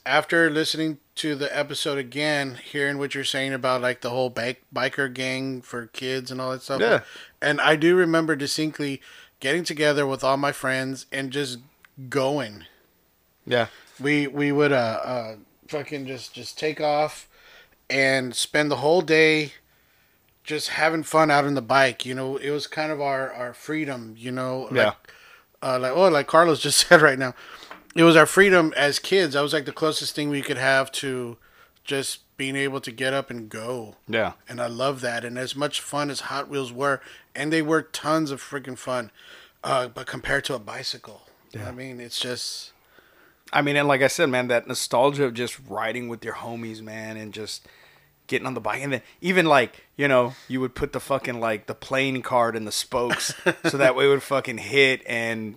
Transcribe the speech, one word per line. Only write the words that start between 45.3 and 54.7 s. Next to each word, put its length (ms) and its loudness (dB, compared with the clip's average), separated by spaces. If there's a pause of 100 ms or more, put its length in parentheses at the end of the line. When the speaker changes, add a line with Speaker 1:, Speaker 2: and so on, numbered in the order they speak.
Speaker 2:
just 340 -8
riding 400 -4
with 160 -10
your 100 -8
homies, 480 -10
man, 340 -12
and 160 -14
just 320 -12 (600)
getting 220 -2
on 60 -6
the 60 -6
bike. 220 -4
And 120 -4
then 80 -6 (180)
even, 260 2
like, 380 4 (120)
you 120 0
know, 260 4 (140)
you 120 -4
would 140 -4
put 180 -6
the 60 -4
fucking, 400 -4
like, 280 -4
the 80 -10
playing 480 -2
card 340 2
in 80 -4
the 80 -8
spokes 600 -2 (180)
Speaker 1:
<laughs> 160 -6
Speaker 2:
so 120 0
that 160 6
way 120 4
it 20 6
would 160 4
fucking 340 -2
hit 480 4